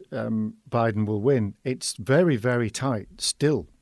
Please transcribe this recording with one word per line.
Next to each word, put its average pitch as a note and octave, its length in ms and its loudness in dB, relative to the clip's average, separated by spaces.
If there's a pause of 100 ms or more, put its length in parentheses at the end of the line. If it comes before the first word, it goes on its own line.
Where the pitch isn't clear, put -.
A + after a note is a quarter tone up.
(120)
um, A2+ 420 -4 (160)
Biden A2+ 380 0
will G#2 140 -2
win, A2+ 420 2
it's - 320 -6
very, C#3+ 400 4
very A#2+ 340 0
tight A#2 380 -4 (140)
still. C#3+ 460 0 (140)